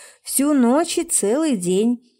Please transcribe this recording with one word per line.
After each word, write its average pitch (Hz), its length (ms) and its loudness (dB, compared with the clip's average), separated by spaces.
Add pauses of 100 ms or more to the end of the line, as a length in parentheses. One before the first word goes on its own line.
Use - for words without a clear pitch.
(220)
«Всю 285 320 -2
ночь 269 420 2
и 349 60 0
целый 277 540 0
день. 196 460 0 (180)